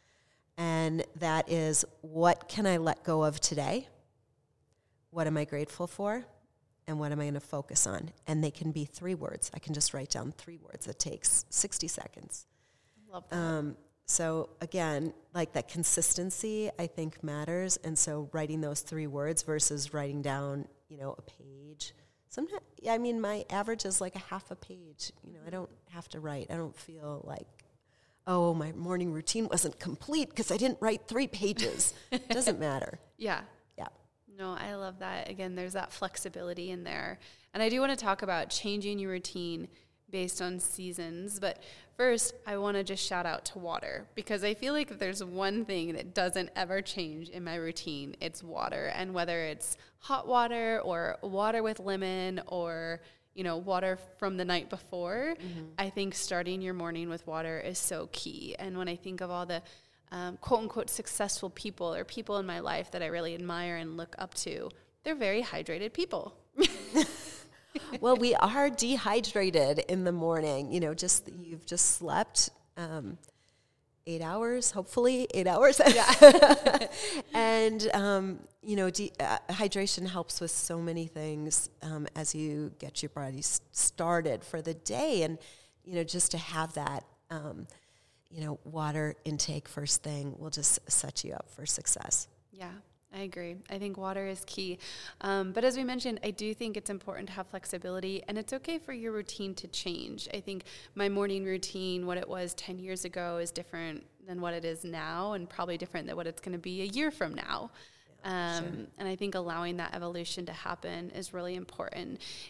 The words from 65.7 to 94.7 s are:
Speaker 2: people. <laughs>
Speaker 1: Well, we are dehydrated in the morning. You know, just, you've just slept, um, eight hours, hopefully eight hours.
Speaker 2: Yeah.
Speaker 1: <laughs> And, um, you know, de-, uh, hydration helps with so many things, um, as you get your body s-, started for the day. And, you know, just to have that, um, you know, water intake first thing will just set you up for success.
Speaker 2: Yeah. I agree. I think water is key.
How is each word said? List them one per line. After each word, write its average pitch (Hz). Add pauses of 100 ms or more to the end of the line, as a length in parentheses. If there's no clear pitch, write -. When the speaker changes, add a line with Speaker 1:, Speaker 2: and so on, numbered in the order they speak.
Speaker 2:
people. 330 (220)
<laughs> 330 (1400)
Speaker 1:
Well, 247
we 233
are 277
dehydrated 208
in 185
the 175
morning. 156
You 180
know, 160
just, 180 (120)
you've 165
just -
slept, 170 (260)
um, 160 (880)
eight 165
hours, 233
hopefully 247
eight 185
hours. 220
Speaker 2:
Yeah. 269
Speaker 1:
<laughs> 392
And, 220
um, 196 (220)
you 208
know, 190
de-, 190
uh, - (120)
hydration 196
helps 180
with 165
so -
many 165
things, 151 (120)
um, 156
as 156
you 151
get 139
your 147
body 135
s-, - (100)
started 165
for 160
the 160
day. 220
And, 160 (480)
you 185
know, 170
just 175
to 170
have 165
that, 139 (240)
um, 151 (640)
you 165
know, 151
water 151
intake 151
first -
thing 143
will 156
just - (120)
set -
you -
up -
for -
success. - (240)
Speaker 2:
Yeah. 185 (420)
I 196
agree. 180 (120)
I 196
think 196
water 196
is 190
key. 180 (400)